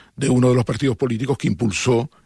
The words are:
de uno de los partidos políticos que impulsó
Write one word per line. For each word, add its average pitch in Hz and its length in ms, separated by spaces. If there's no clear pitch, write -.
de 139 140
uno 123 200
de 123 60
los 127 100
partidos 127 300
políticos 127 420
que - 100
impulsó 117 600